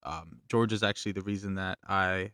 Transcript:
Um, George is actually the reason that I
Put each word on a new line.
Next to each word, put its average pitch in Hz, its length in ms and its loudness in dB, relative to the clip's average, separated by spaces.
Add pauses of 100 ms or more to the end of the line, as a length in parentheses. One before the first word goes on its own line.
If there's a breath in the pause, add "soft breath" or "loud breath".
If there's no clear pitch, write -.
Um, 82 440 -10
George 113 240 4
is 104 100 0
actually 104 300 0
the 95 100 -4
reason 98 340 -4
that 95 300 -4
I 95 480 2